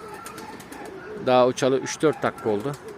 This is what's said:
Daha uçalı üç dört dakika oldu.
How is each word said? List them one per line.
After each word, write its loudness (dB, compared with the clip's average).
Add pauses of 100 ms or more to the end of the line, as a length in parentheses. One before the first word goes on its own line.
(1300)
Daha 8
uçalı 2
üç -4
dört 4
dakika 0
oldu. 0 (260)